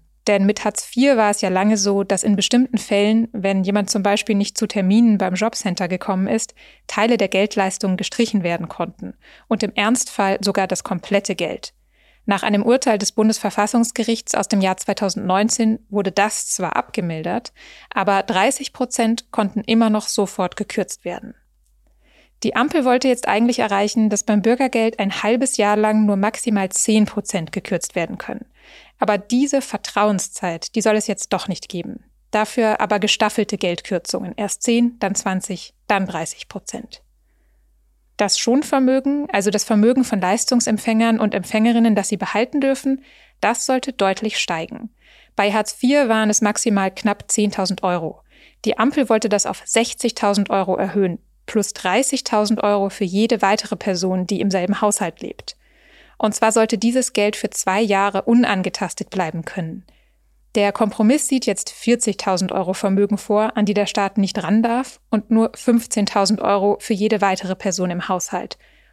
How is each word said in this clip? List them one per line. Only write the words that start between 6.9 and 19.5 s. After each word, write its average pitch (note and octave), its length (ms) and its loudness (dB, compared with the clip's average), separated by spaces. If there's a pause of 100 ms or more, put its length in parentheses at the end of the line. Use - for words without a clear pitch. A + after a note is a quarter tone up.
der - 140 2
Geldleistung F#3+ 680 0
gestrichen G#3 480 -2
werden E3+ 240 -4
konnten - 460 -8 (340)
und A3 160 -2
im F#3+ 100 -4
Ernstfall G3+ 680 0
sogar F#3+ 260 0
das - 160 -4
komplette G3 500 -2
Geld. - 400 -8 (520)
Nach G3 180 0
einem G#3 200 2
Urteil A#3+ 340 2
des G#3 160 -4
Bundesverfassungsgerichts A3 1200 0
aus G3+ 140 -2
dem G3+ 100 2
Jahr F#3+ 160 2
zweitausendneunzehn G#3 1120 0
wurde G3 240 -2
das G3+ 360 -2
zwar - 280 -4
abgemildert, F3 800 -4 (360)
aber G3 320 0
dreißig A3 520 0
Prozent A#3 580 -2
konnten G#3 300 -2